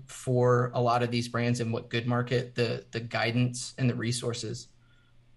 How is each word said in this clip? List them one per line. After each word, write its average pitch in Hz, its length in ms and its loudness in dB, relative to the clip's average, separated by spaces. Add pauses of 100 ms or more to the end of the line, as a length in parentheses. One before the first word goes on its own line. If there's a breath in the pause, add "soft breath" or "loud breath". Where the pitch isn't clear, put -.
for 123 640 2
a 123 80 0
lot 120 220 4
of 117 60 0
these 120 200 -2
brands 120 320 0
and 113 100 -2
what - 180 -4
Good 117 160 -2
Market, 120 480 0
the, 120 380 0
the 117 80 -4
guidance 117 800 0
and 131 120 2
the 117 60 2
resources, 113 720 -4 (680 soft breath)